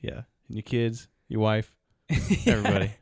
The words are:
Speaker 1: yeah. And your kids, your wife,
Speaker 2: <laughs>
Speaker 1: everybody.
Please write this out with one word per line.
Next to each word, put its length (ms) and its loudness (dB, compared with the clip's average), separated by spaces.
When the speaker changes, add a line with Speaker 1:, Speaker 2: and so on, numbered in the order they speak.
Speaker 1:
yeah. 220 -8
And 100 -10
your 60 -6
kids, 440 -2
your 100 -2
wife, 340 2
Speaker 2:
<laughs> 360 0
Speaker 1:
everybody. 460 2